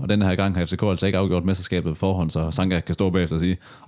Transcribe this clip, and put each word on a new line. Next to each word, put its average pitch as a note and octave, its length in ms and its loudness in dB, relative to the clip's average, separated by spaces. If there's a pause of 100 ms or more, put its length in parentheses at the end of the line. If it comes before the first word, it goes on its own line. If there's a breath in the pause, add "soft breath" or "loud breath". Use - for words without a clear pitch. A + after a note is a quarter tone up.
og F#2+ 80 -4
den G#2 120 2
her F#2+ 140 2
gang G2 220 0
har F2 80 0
F D#2 40 -4
C F#2 80 -4
K - 60 -6
altså F#2+ 220 0
ikke G2 120 2
afgjort F2+ 280 0
mesterskabet F2+ 460 -2
på D#2 40 -4
forhånd, F#2 360 0
så D#2+ 200 -2
Sanka F2+ 280 0
kan E2+ 140 -4
stå F#2+ 160 2
bagefter F2 260 0
og D#2+ 40 0
sige, F2+ 180 0 (300 loud breath)